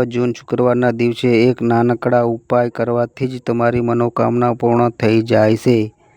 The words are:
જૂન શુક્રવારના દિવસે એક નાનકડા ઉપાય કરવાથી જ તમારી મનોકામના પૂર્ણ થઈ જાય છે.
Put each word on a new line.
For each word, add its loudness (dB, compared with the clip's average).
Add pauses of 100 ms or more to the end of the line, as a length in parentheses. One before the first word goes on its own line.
જૂન -2
શુક્રવારના 0
દિવસે 2
એક -2
નાનકડા 0
ઉપાય -2
કરવાથી -4
જ -10
તમારી -2
મનોકામના 0
પૂર્ણ 0
થઈ 0
જાય 2
છે. 0 (220)